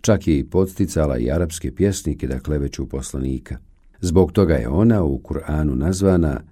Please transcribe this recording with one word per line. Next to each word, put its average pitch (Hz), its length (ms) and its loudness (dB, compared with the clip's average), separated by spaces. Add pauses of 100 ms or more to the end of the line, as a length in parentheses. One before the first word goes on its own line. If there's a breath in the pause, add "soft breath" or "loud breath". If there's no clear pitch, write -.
Čak 104 260 2
je 76 120 4
i - 100 -6
podsticala 85 680 0
i 60 140 -2
arapske 80 440 -4
pjesnike 92 520 -2
da 65 120 -4
kleveću 69 500 -4
poslanika. 65 680 -6 (440)
Zbog 90 300 4
toga 87 220 4
je 60 160 0
ona 104 340 4
u 69 160 0
Kur'anu 73 560 -2
nazvana 90 640 2 (100)